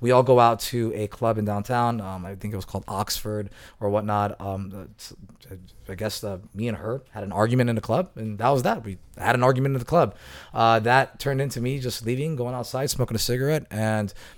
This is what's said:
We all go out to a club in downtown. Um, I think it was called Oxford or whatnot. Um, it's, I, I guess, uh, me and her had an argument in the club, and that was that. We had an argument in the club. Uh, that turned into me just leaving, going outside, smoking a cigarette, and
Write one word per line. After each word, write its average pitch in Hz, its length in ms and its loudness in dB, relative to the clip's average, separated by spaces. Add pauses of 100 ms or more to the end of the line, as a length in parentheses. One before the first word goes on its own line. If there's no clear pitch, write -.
We 120 100 2
all 123 120 8
go 123 160 6
out 117 220 6
to 113 340 -2
a 107 120 -2
club 113 320 -2
in 107 60 0
downtown. 117 560 0
Um, 92 240 -10
I 98 100 -10
think 104 180 -10
it 110 40 -6
was 95 80 -6
called 98 240 -8
Oxford 104 640 -4 (300)
or 104 100 -2
whatnot. 104 500 0
Um, 95 500 -8
it's, - 220 -20 (380)
I, 92 420 -16
I - 20 -8
guess, 107 300 -6
uh, 98 140 -6 (160)
me 110 140 -2
and 104 100 -4
her 123 320 -6
had 101 140 -10
an 98 80 -8
argument 120 380 2
in 113 60 2
the 107 60 -2
club, 165 340 0
and 110 220 -8
that 113 120 2
was 139 120 4
that. 175 220 0
We 98 140 -8 (200)
had 117 160 2
an 123 80 2
argument 131 320 4
in 135 40 -2
the 120 60 -6
club. 151 320 2 (360)
Uh, 113 280 6
that 127 380 2
turned 139 220 -2
into 135 200 -4
me 127 180 -2
just 120 280 -6
leaving, 143 300 -2
going 120 180 -4
outside, 131 360 -4
smoking 120 240 -2
a 110 40 0
cigarette, 135 520 0
and 107 420 0 (240)